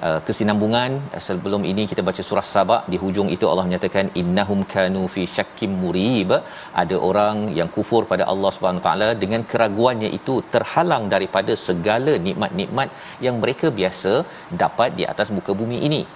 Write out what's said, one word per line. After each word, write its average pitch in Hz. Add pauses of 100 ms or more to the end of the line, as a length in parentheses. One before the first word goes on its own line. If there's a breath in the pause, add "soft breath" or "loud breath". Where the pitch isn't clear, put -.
Uh, 80
kesinambungan, 110 (240)
uh, 87
sebelum 98 (100)
ini 101
kita 92
baca 95
surah 95
Sabah, 101 (120)
di 90
hujung 98
itu 110
Allah 92
menyatakan, 92 (160)
"Innahum 98 (140)
kanu 95 (120)
fi 98 (160)
syakkim 101 (120)
murib." 92 (520 loud breath)
Ada 87 (140)
orang 104 (240)
yang 85
kufur 110 (100)
pada 92 (100)
Allah 95
Subhanahu 90
Wa 90
Taala, 95 (140)
dengan 110 (100)
keraguannya 110 (100)
itu 135 (200)
terhalang 147 (100)
daripada 98 (140)
segala 107 (140)
nikmat-nikmat 101 (400 loud breath)
yang 123
mereka 135 (120)
biasa 92 (520 loud breath)
dapat 113 (100)
di - (100)
atas 107 (100)
muka 92 (100)
bumi 113 (100)
ini 147 (140)